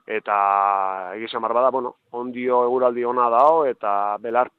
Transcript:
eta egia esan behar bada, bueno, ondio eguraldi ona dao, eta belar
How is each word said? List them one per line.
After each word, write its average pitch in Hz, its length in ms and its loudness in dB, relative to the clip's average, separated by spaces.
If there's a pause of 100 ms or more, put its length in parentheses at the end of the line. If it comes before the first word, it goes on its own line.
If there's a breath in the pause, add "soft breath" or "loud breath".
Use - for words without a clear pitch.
eta 98 1080 0
egia 113 100 -10
esan 117 160 -8
behar 113 120 -2
bada, 127 180 4
bueno, 127 240 -6 (160)
ondio 123 540 -2
eguraldi 123 400 0
ona 120 240 2
dao, 147 360 4
eta 104 540 -2
belar 120 400 -2